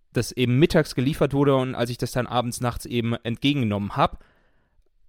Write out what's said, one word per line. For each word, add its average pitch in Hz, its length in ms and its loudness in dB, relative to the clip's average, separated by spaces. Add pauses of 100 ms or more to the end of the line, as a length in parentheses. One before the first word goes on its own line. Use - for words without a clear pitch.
(120)
das - 200 -2
eben 123 260 2
mittags 156 360 4
geliefert 139 400 0
wurde 139 220 4
und 131 180 -2
als 120 160 -2
ich 123 80 -8
das 123 140 -4
dann 127 140 -2
abends, 120 340 -2
nachts 120 260 -4
eben 117 280 -2
entgegengenommen 113 840 0
hab, 147 260 0 (880)